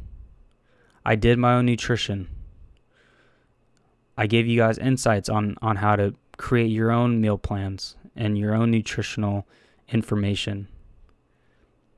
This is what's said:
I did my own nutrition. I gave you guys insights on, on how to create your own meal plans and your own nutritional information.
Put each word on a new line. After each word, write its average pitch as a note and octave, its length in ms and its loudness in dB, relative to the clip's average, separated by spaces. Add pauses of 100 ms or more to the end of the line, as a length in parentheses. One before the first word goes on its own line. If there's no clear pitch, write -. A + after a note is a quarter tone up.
(1040)
I A2+ 100 2
did A#2 220 4
my B2 180 4
own B2 100 2
nutrition. A2 640 -2 (1900)
I G#2+ 100 0
gave A#2 200 2
you A#2 120 2
guys A2+ 180 4
insights B2 500 0
on, G#2 340 -2
on A2 160 0
how G#2 200 2
to G2+ 180 0 (220)
create A#2 340 0
your A2+ 200 2
own A#2+ 280 2
meal G#2+ 180 2
plans G2 600 -8 (180)
and G#2 220 -2
your G#2+ 160 0
own A#2 180 2
nutritional G#2 760 -2 (420)
information. G2+ 800 -2 (1300)